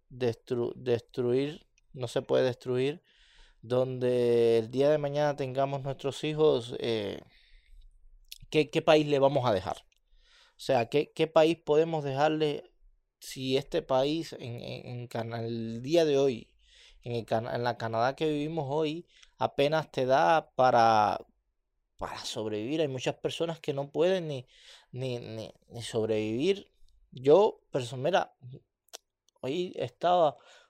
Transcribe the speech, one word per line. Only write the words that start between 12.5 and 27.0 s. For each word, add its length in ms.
si 360
este 240
país 540
en, 280
en, 240
en 220
Cana-, 320
el 420
día 220
de 140
hoy, 340
en 100
el 120
Cana-, 300
en 100
la 140
Canadá 360
que 140
vivimos 400
hoy, 380
apenas 520
te 140
da 520
para, 640
para 220
sobrevivir? 640
Hay 60
muchas 260
personas 460
que 120
no 180
pueden 380
ni, 180
ni, 280
ni, 340
ni 140
sobrevivir. 880